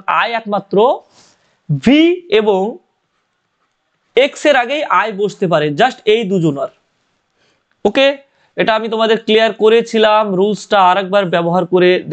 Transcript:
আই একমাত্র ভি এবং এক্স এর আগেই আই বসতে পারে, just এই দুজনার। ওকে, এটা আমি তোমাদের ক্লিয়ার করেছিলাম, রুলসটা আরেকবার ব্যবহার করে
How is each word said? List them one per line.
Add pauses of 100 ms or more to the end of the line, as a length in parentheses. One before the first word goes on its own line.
(220)
আই (100)
একমাত্র (1040)
ভি (400)
এবং (1500)
এক্স
এর
আগেই (160)
আই (120)
বসতে
পারে, (120)
just (140)
এই (100)
দুজনার। (1120)
ওকে, (540)
এটা
আমি
তোমাদের
ক্লিয়ার
করেছিলাম, (160)
রুলসটা (120)
আরেকবার (100)
ব্যবহার (100)
করে (240)